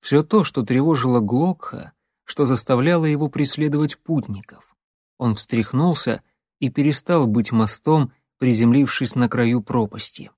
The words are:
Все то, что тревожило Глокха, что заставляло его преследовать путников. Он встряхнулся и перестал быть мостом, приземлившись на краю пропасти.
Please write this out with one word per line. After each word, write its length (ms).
Все 220
то, 220
что 180
тревожило 580
Глокха, 720
что 160
заставляло 640
его 220
преследовать 680
путников. 760
Он 180
встряхнулся 880
и 80
перестал 580
быть 260
мостом, 600
приземлившись 760
на 160
краю 320
пропасти. 760